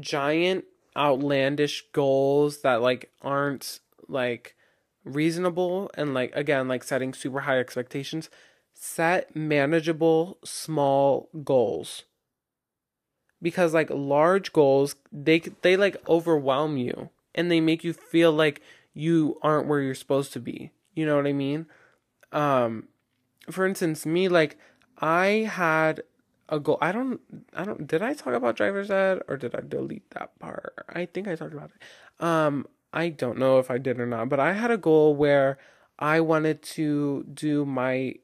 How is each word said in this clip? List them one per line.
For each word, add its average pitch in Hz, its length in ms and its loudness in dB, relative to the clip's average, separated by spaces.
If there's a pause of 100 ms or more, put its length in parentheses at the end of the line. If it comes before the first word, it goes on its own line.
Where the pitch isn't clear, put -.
giant, 156 640 0 (320)
outlandish 143 960 0
goals 139 680 2
that, 127 180 2
like, 123 300 0 (120)
aren't, 139 580 -4 (280)
like, 123 460 -4 (500)
reasonable 175 880 -2
and, 147 200 -4
like, 127 200 -2
again, 139 340 0
like, 127 140 -4
setting 131 320 -4
super 135 260 -8
high 139 180 0
expectations, 135 680 -6 (460)
set - 600 -2
manageable 156 1080 0
small 139 840 0 (160)
goals. 120 600 0 (1400)
Because, 170 320 0
like, 160 180 2
large 151 600 2
goals, 139 440 4 (160)
they, 156 280 2 (220)
they, 180 140 6
like, 196 200 2 (120)
overwhelm 156 680 2
you - 340 -6 (240)
and 170 160 0
they 165 100 4
make 160 240 2
you 170 80 -2
feel 165 400 0
like 151 300 0 (320)
you 156 480 0
aren't 147 260 0
where 147 120 0
you're 135 140 -4
supposed 139 380 -4
to 131 80 -10
be. 127 320 -12 (220)
You 160 120 -2
know 151 100 2
what 143 100 2
I 143 60 0
mean? 143 340 -4 (680)
Um, 127 560 0 (640)
for 185 160 0
instance, 180 400 -4
me, 175 220 0
like, 165 300 2 (400)
I 190 520 2
had 160 520 0 (460)
a 156 100 -2
goal. 147 220 0
I 160 120 2
don't, 247 280 -4 (340)
I 165 100 -8
don't, 190 220 -8
did 160 160 -2
I 254 120 -4
talk 269 200 -6
about 240 220 -2
driver's 202 340 -2
ed 190 380 0
or 139 80 -4
did 123 180 -8
I - 60 -6
delete 139 500 -8
that - 300 -12
part? - 340 -12 (140)
I 175 160 -8
think 185 240 -10
I 165 80 -6
talked 151 180 -12
about 151 160 -14
it. - 540 -16
Um, 156 420 0 (260)
I 165 180 -2
don't 127 260 -4
know 131 220 4
if 127 120 2
I 127 60 0
did 127 240 -4
or 120 60 -4
not, 120 240 -4
but 139 100 2
I 160 140 2
had 226 160 -2
a 226 80 0
goal 156 360 6
where 143 440 4 (400)
I 151 220 2
wanted 156 420 0
to 147 640 -4
do 147 420 -2
my 131 580 -2